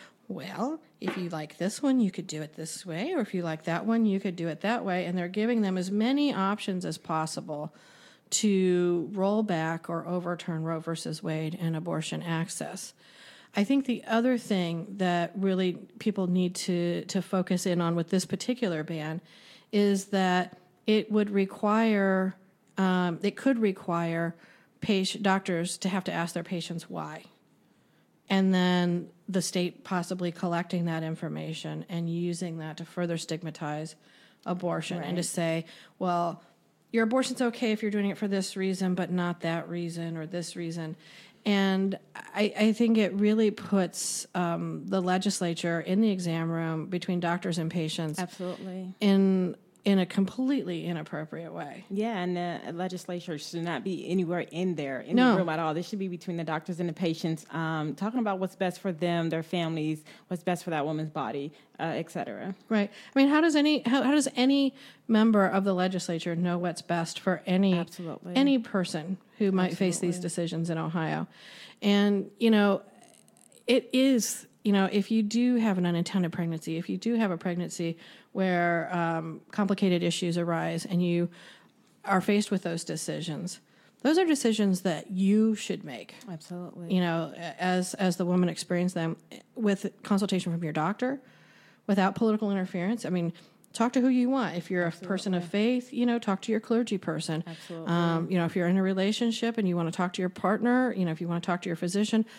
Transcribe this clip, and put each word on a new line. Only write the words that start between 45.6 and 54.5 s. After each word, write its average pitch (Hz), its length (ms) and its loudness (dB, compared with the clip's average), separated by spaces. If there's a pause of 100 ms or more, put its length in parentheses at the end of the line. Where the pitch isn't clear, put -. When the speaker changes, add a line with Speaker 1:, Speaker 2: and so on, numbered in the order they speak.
Speaker 1:
in 190 220 2
the 220 80 4
exam 165 400 0
room 165 360 -2
between 180 340 -2
doctors 175 360 0
and 160 140 -2
patients 156 480 -4
Speaker 2:
Absolutely. 185 840 -8
Speaker 1:
in, 190 560 4 (280)
in 196 160 6
a 180 40 4
completely 190 800 -2
inappropriate 160 720 -6
way. 156 340 -10
Speaker 2:
Yeah, 214 300 -4
and 180 180 -2
the 175 360 -6
legislature 175 640 -6
should 165 240 -8
not 165 220 -4
be 175 260 -4
anywhere 175 300 0 (100)